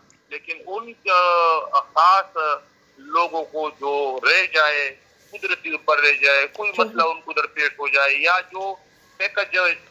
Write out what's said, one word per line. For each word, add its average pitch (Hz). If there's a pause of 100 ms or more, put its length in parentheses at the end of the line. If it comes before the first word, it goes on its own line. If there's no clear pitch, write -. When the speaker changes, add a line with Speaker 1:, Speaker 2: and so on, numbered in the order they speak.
(320)
Speaker 1:
लेकिन 156
उन, 226 (180)
अ, 170
खास 160 (400)
लोगों 160
को 151
जो 139
रह 180
जाए, 151 (420)
कुदरती -
ऊपर 151
रह 147
जाए, 139
कोई 208
Speaker 2:
जी। -
Speaker 1:
मसला 147
उनको 165
दरपेश 147
हो 143
जाए 139
या 156
जो 190 (400)
पैकेज 185 (140)